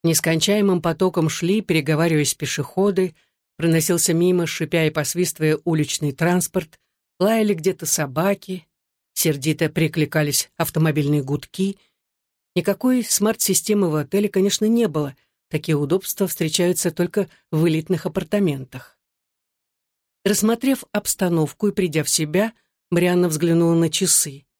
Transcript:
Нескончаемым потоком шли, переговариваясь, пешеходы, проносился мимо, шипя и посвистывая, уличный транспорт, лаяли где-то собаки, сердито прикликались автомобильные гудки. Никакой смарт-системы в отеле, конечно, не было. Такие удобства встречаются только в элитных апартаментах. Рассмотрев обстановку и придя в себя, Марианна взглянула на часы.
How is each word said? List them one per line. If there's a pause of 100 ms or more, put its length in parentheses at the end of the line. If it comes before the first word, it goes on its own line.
Нескончаемым
потоком
шли,
переговариваясь,
пешеходы, (420)
проносился
мимо,
шипя
и
посвистывая,
уличный
транспорт, (400)
лаяли
где-то
собаки, (460)
сердито
прикликались
автомобильные
гудки. (760)
Никакой
смарт-системы
в
отеле,
конечно,
не
было. (340)
Такие
удобства
встречаются
только (220)
в
элитных
апартаментах. (1300)
Рассмотрев
обстановку
и
придя
в
себя, (380)
Марианна
взглянула
на
часы. (140)